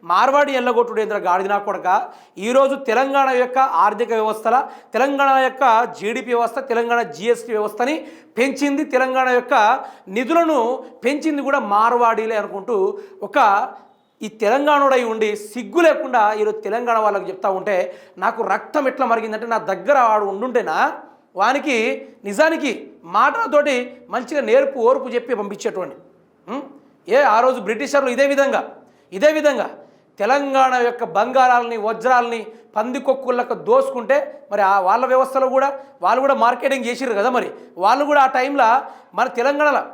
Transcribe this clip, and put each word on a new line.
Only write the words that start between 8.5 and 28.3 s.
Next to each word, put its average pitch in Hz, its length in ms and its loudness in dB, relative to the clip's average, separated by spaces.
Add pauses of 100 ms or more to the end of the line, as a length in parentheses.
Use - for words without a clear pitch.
తెలంగాణ 262 440 0
యొక్క 247 520 2 (280)
నిధులను 262 760 0 (200)
పెంచింది 285 380 -2
కూడా 277 160 0
మార్వాడీలే 220 760 0
అనుకుంటూ 196 600 -4 (240)
ఒక 214 460 2 (540)
ఈ 214 60 -8
తెలంగాణోడై 269 760 2
ఉండి 214 320 -2
సిగ్గు 226 440 -4
లేకుండా 254 520 2
ఈరోజు 214 280 -2
తెలంగాణ 226 380 -2
వాళ్ళకి 202 300 0
చెప్తా 185 220 -4
ఉంటే 190 460 -2 (220)
నాకు 226 240 -2
రక్తం 214 440 -2
ఎట్లా 262 200 -2
మరిగిందంటే, 220 400 -2
నా 226 120 -2
దగ్గర 190 400 0
వాడు 214 260 4
ఉండుంటేనా 208 680 -2 (440)
వానికి 254 720 -2 (160)
నిజానికి 262 680 -2 (140)
మాటలతోటి 262 920 0 (120)
మంచిగా 254 320 -4
నేర్పు 269 380 2
ఓర్పు 254 300 2
చెప్పి 240 260 -4
పంపించేటోడిని. 196 600 -6 (540)
ఉం? 269 140 -8 (460)
ఏ 254 140 4
ఆ 226 180 4
రోజు 247 200 2
బ్రిటిషర్లు 254 500 -2
ఇదే 262 160 0
విధంగా, 269 500 0 (360)